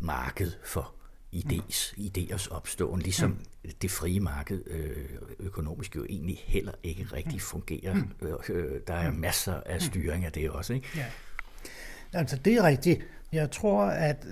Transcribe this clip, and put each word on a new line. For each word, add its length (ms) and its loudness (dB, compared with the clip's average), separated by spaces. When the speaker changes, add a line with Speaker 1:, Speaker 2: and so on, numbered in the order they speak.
Speaker 1:
marked 520 0
for 300 -4
idés, 640 0
Speaker 2:
Mm. 80 -6
Speaker 1:
idéers 460 -2
opståen, 520 0
ligesom 280 4
Speaker 2:
Mm. 400 -6
Speaker 1:
det 80 2
frie 300 2
marked, 460 -2
øh, 300 -4
økonomisk 580 -6
jo 80 -2
egentlig 400 -4
heller 280 2
ikke 300 -4
rigtig 220 -4
Speaker 2:
Mm. 60 -4
Speaker 1:
fungerer. 540 -4
Speaker 2:
Mm. 160 2
Speaker 1:
Øh, 120 -2
øh, 380 -2
der 80 -2
er 160 2
Speaker 2:
Mm. 80 0
Speaker 1:
masser 360 0
af 80 -2
Speaker 2:
Mm. 60 0
Speaker 1:
styring 440 0
af 80 -2
det 180 0
også, 220 -4
ikke? 140 -2
Speaker 2:
Ja. 100 -2
Altså, 240 2
det 180 6
er 80 10
rigtigt. 380 8
Jeg 180 2
tror, 340 4
at, 480 2